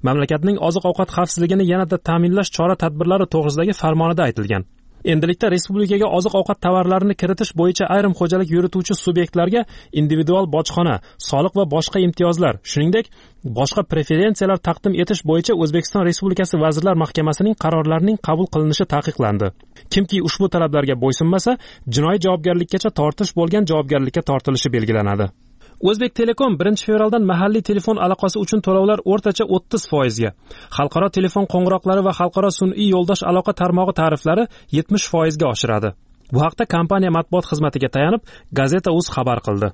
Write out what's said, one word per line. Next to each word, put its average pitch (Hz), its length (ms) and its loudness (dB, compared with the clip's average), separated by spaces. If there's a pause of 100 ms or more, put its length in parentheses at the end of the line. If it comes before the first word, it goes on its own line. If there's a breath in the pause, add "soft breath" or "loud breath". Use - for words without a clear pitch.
mamlakatning 151 500 0 (100)
oziq-ovqat 180 480 -2
xavfsizligini 180 560 0
yanada 180 260 0 (120)
ta'minlash 175 460 2
chora-tadbirlari 170 800 0
to'g'risidagi 160 480 0
farmonida 165 460 0
aytilgan. 104 360 -2 (480)
Endilikda 165 440 0
respublikaga 202 520 0 (100)
oziq-ovqat 196 480 0
tovarlarini 185 560 2
kiritish 190 380 -2
bo'yicha 180 260 2 (100)
ayrim 202 240 2
xo'jalik 180 360 0
yurituvchi 180 380 0 (100)
subyektlarga 180 580 0 (400 loud breath)
individual 160 440 2 (100)
bojxona, 165 400 0 (340 soft breath)
soliq - 300 0
va 196 60 2 (100)
boshqa 165 320 -2
imtiyozlar, 170 460 0 (180)
shuningdek, 180 340 0 (520 soft breath)
boshqa 139 240 0 (100)
preferensiyalar 185 760 0
taqdim 185 260 -2 (100)
etish 185 260 -2
bo'yicha 170 320 2
O'zbekiston 165 480 0
Respublikasi 185 540 -2
Vazirlar 160 400 2
Mahkamasining 160 600 0
qarorlarining 160 540 0 (100)
qabul 170 260 0
qilinishi 156 320 0 (100)
taqiqlandi. 107 520 -2 (460 loud breath)
Kimki 196 240 0 (100)
ushbu 190 260 -2
talablarga 147 500 0
bo'ysunmasa, 165 480 0 (420 loud breath)
jinoiy 160 320 2
javobgarlikkacha 175 640 0 (100)
tortish 151 400 0
bo'lgan 175 300 2
javobgarlikka 143 600 0
tortilishi 135 460 0
belgilanadi. 104 520 0 (600 soft breath)
O'zbek 220 300 0
Telekom 233 400 0
birinchi 202 280 0
fevraldan 214 440 2
mahalliy 196 380 0
telefon 208 360 0
aloqasi 185 380 0
uchun 208 220 0
to'lovlar 190 340 4 (120)
o'rtacha 208 340 0 (100)
o'ttiz - 360 -2
foizga, 117 380 0 (480 loud breath)
xalqaro 165 400 0
telefon 190 360 0
qo'ng'iroqlari 185 540 0
va 185 120 0
xalqaro 190 400 0
sun'iy 190 360 0
yo'ldosh 180 340 0
aloqa 180 320 0
tarmog'i 180 400 0
tariflari 160 460 0 (300 loud breath)
yetmish 185 340 -2
foizga 160 420 0
oshiradi. 107 360 -2 (440)
Bu 123 120 2
haqda 175 180 -2 (120)
kompaniya 180 420 0
matbuot 175 340 -2
xizmatiga 147 440 -2
tayanib, 165 260 0 (360 loud breath)
Gazeta.uz 165 580 0
xabar 123 320 -2
qildi. 101 260 0